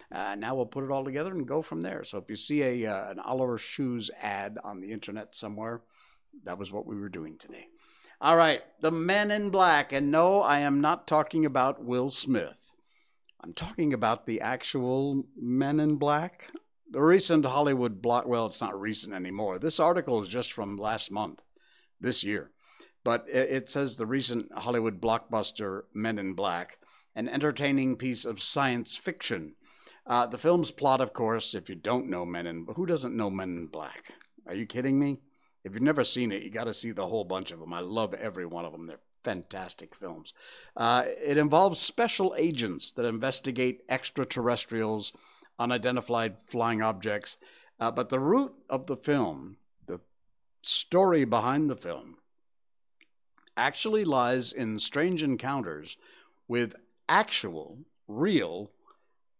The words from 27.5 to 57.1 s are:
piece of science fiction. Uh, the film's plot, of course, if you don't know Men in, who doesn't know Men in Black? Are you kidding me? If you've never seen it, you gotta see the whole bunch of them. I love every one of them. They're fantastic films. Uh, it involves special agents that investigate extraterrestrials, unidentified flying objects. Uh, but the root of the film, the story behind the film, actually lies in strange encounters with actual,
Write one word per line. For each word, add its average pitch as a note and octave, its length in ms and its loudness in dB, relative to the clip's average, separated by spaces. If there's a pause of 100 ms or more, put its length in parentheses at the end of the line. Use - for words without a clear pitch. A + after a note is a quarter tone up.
piece B2+ 280 -4
of A2+ 160 -6
science B2+ 560 0
fiction. F2+ 600 -6 (500)
Uh, B2 180 2
the A#2+ 140 -4
film's E3+ 320 4
plot, C3+ 320 4
of B2 100 0
course, A2+ 420 -2
if F#2+ 140 -8
you F#2+ 60 -10
don't A#2+ 340 0
know F2 160 -4
Men F2 220 -6
in, E2+ 200 -8 (100)
who F3+ 100 -2
doesn't C#3 280 -2
know A2 140 0
Men F#2+ 300 -4
in E2+ 80 -8
Black? D2+ 480 -12 (320)
Are E2+ 80 -10
you G#2+ 100 -6
kidding B2+ 340 0
me? C#3+ 200 2 (460)
If F#2+ 100 -10
you've A2+ 80 -2
never D3 200 4
seen A#2 300 0
it, G2 100 -6
you G2 80 -12
gotta A2+ 220 -4
see A#2 200 -2
the G2 140 -4
whole G#2+ 180 -2
bunch F#2 260 -6
of E2+ 100 -14
them. D#2+ 140 -10
I F2 60 -6
love G2 340 -4
every F#2 320 -8
one E2+ 180 -8
of D#2+ 80 -10
them. E2 140 -14
They're D#2 140 -16 (220)
fantastic F#2 720 -10
films. E2 380 -14 (420)
Uh, A#2+ 320 4
it C#3+ 300 -2
involves D#3 440 6
special - 580 2
agents A#2+ 540 0
that B2 120 -2
investigate B2 840 -2
extraterrestrials, A#2 1200 -2 (460)
unidentified A#2+ 800 0 (100)
flying A#2 340 0
objects. G#2 560 -2 (420)
Uh, A2+ 120 0
but A#2 180 -2
the C3 120 0
root B3 340 2 (160)
of C3 160 -2
the C#3 100 -4
film, F#2+ 640 -2 (280)
the F2+ 140 -8 (640)
story F3 640 4
behind B2 440 2
the C3 60 -2
film, - 400 -10 (1400)
actually G3+ 480 2
lies B2+ 480 2
in A2 280 -2
strange D#3+ 420 0
encounters A#2+ 720 -4 (520)
with A#2+ 260 0 (340)
actual, F#2+ 680 0 (300)